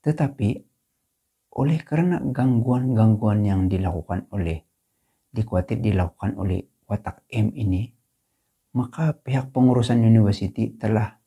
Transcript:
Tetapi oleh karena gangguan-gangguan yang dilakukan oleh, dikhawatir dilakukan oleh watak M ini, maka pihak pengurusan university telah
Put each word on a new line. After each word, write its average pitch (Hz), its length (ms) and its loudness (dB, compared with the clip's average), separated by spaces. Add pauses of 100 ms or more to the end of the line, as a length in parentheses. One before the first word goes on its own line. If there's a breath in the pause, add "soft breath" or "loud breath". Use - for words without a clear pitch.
Tetapi 139 720 -2 (800)
oleh 151 320 0
karena 170 320 0
gangguan-gangguan 117 1300 2
yang 95 240 0
dilakukan 90 640 -4
oleh, 82 240 -4 (720)
dikhawatir 107 480 -4
dilakukan 95 560 -2
oleh 92 320 -4 (160)
watak - 480 -8
M 107 240 0
ini, 101 400 -4 (800)
maka 151 400 -2
pihak 131 400 -6
pengurusan 120 480 4
university 110 720 2
telah 107 400 -2 (120)